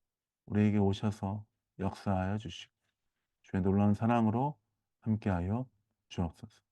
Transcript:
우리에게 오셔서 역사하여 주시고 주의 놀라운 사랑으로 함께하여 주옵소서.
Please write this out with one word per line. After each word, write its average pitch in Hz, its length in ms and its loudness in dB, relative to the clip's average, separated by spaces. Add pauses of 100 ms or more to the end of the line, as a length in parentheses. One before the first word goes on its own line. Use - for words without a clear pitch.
(460)
우리에게 104 320 2
오셔서 101 680 -2 (340)
역사하여 95 600 -2
주시고 - 340 -14 (720)
주의 95 200 -2
놀라운 101 320 4
사랑으로 117 600 2 (440)
함께하여 107 640 -2 (420)
주옵소서. - 640 -8